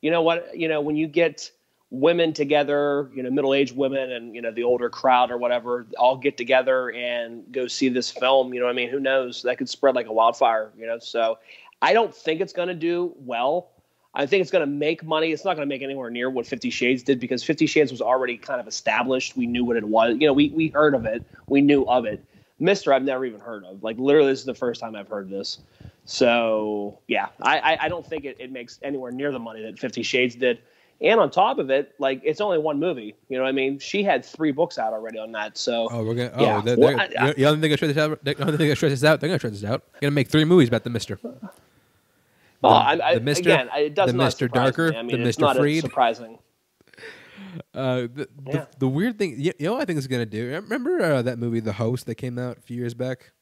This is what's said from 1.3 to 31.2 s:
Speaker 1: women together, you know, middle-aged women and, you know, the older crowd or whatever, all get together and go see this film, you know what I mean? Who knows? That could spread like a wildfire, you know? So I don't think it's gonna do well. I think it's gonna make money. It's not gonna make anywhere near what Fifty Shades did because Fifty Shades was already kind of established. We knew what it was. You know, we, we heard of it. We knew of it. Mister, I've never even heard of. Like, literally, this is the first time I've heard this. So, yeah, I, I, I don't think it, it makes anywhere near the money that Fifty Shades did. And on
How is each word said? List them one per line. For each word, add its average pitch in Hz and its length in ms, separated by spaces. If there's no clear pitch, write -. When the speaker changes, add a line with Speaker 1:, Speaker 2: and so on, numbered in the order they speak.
Speaker 1:
women 165 420
together, 143 800
you 131 100
know, 127 80
middle-aged 135 460
women 135 360
and, 117 220
you 117 60
know, 117 120
the 117 100
older 120 260
crowd 123 440
or 123 40
whatever, 120 520
all 127 180
get 139 200
together 127 560
and 120 580
go 127 160
see 131 220
this 123 240
film, 127 420
you 123 60
know 123 60
what 123 60
I 123 40
mean? 120 120
Who 139 120
knows? 135 420
That 123 160
could 131 100
spread 131 280
like 117 100
a 110 60
wildfire, 113 680
you 110 80
know? 117 140
So 113 380
I 160 100
don't 214 220
think 160 260
it's 185 120
gonna 175 220
do 175 440
well. 131 540
I 143 120
think 190 160
it's 165 100
gonna 165 140
make 147 380
money. 160 280
It's 147 120
not 185 100
gonna 151 120
make 139 160
anywhere 135 280
near 120 200
what 123 160
Fifty 123 240
Shades 123 320
did 135 160
because 123 240
Fifty 156 240
Shades 147 240
was 123 100
already 123 360
kind 127 240
of 104 80
established. 117 680
We 123 120
knew 120 160
what 117 120
it 107 80
was. 113 320
You 151 120
know, 143 40
we, 143 180
we 156 180
heard 147 260
of 113 120
it. 113 180
We 139 120
knew 143 260
of 123 180
it. 107 200
Mister, 165 340
I've 131 80
never 131 240
even 107 140
heard 104 240
of. 95 180
Like, 110 160
literally, 139 320
this 135 100
is - 60
the 127 80
first 120 260
time 110 140
I've 101 140
heard 101 200
this. 98 300
So, 110 1040
yeah, 101 200
I, 143 160
I, 160 280
I - 20
don't 170 180
think 151 180
it, 135 140
it 131 140
makes 123 280
anywhere 131 300
near 139 220
the 127 80
money 113 220
that 107 160
Fifty 117 260
Shades 127 320
did. 123 240
And 214 160
on 156 120